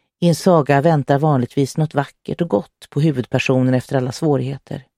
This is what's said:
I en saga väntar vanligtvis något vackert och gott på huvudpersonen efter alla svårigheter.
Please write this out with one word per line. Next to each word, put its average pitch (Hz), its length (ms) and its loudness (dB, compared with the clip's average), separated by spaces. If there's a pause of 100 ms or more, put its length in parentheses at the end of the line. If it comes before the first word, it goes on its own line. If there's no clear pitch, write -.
(200)
I 175 80 2
en 165 80 4
saga 147 460 4
väntar 143 380 2
vanligtvis 139 580 0
något 156 160 -2
vackert - 480 -6
och 170 80 -4
gott - 400 -6
på 147 120 -4
huvudpersonen 127 720 0
efter 127 240 -4
alla 127 140 -4
svårigheter. 139 760 -6 (100)